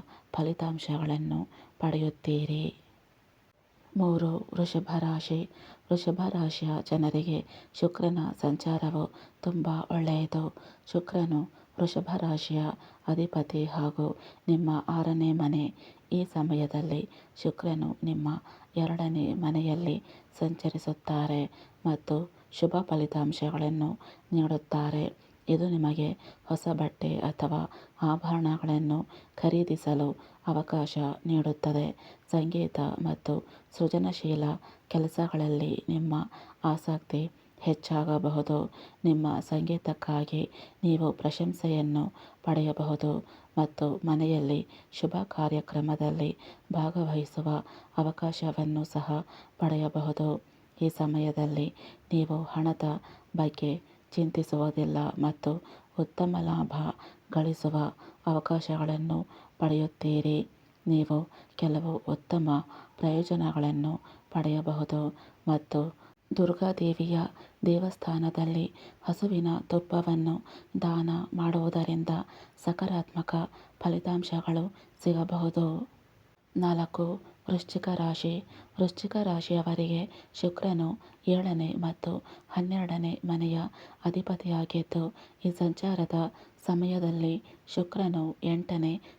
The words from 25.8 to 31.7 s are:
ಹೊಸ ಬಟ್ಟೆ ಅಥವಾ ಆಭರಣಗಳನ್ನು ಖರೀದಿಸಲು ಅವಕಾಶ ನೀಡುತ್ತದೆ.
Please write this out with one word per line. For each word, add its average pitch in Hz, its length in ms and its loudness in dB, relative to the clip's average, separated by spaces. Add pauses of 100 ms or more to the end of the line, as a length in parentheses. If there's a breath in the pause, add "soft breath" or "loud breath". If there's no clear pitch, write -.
ಹೊಸ - 280 -2
ಬಟ್ಟೆ 156 380 -2 (140)
ಅಥವಾ 151 360 -2 (460 loud breath)
ಆಭರಣಗಳನ್ನು 156 920 2 (380 loud breath)
ಖರೀದಿಸಲು 156 720 2 (380 loud breath)
ಅವಕಾಶ 156 480 0 (320)
ನೀಡುತ್ತದೆ. 151 600 2 (440 loud breath)